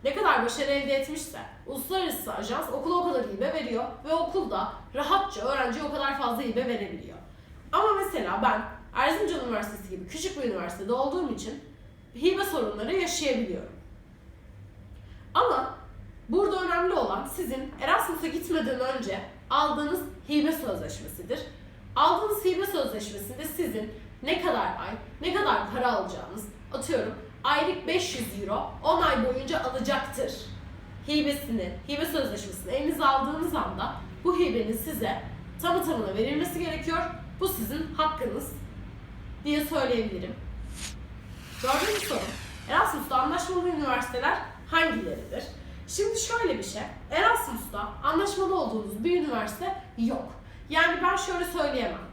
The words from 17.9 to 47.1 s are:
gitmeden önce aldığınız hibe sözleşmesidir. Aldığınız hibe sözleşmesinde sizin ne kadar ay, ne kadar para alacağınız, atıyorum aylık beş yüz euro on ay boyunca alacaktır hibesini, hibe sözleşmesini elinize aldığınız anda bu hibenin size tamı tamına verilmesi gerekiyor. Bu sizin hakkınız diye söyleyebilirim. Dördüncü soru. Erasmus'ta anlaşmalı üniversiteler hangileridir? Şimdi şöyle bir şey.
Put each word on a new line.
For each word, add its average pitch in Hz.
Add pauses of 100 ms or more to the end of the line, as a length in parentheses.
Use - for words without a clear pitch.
gitmeden 302
önce 226 (300)
aldığınız 294 (280)
hibe 294
sözleşmesidir. - (560)
Aldığınız 370
hibe 370
sözleşmesinde 208
sizin 220 (320)
ne 349
kadar 269
ay, 190 (260)
ne 339
kadar 330
para 240
alacağınız, 202 (280)
atıyorum 220 (300)
aylık 302
beş 320
yüz 202
euro 196 (120)
on 330
ay 277
boyunca 311
alacaktır 262 (760)
hibesini, 285 (160)
hibe 285
sözleşmesini 220
elinize 294
aldığınız 302
anda 202 (300)
bu 349
hibenin 226
size - (400)
tamı 349
tamına 220
verilmesi 302
gerekiyor. 320 (420)
Bu 370
sizin 302
hakkınız 311 (920)
diye 294
söyleyebilirim. 226 (1300)
Dördüncü 370
soru. 247 (520)
Erasmus'ta 262
anlaşmalı 349
üniversiteler 247 (320)
hangileridir? - (440)
Şimdi 453
şöyle 427
bir 196
şey. 208 (280)